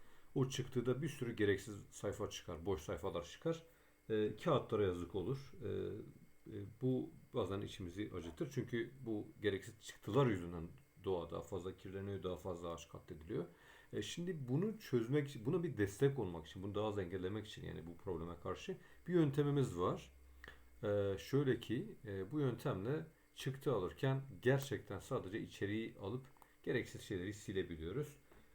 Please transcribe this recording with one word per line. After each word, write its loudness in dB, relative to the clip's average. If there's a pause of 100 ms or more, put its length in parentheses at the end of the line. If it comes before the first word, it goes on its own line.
(360)
O 4
çıktıda 0
bir 0
sürü -4
gereksiz 4 (160)
sayfa -2
çıkar, -8
boş 2
sayfalar -2
çıkar. -4 (460)
E, 4
kağıtlara 4
yazık 2
olur. -2 (100)
E, -4
e, -6 (160)
bu 2 (240)
bazen 2
içimizi -4
acıtır. -4
Çünkü 0 (140)
bu -2 (140)
gereksiz 0
çıktılar 2
yüzünden 0 (360)
doğa 0
daha -4
fazla -6
kirleniyor, -6
daha 0
fazla -4
ağaç -8
katlediliyor. -6 (480)
E, -2
şimdi -4
bunu 2
çözmek 4
için, -8
buna 4
bir -2
destek 4
olmak -2
için, -8
bunu -4
daha 4
az 2
engellemek -2
için, -10
yani -6
bu -10
probleme -2
karşı -4 (300)
bir 0
yöntemimiz 6
var. 2 (720)
E, 4
şöyle 4
ki, -2
e, -4
bu 0
yöntemle 0 (300)
çıktı 0
alırken 2 (200)
gerçekten 2
sadece -2
içeriği -2
alıp -4 (380)
gereksiz -2
şeyleri -2
silebiliyoruz. -2 (400)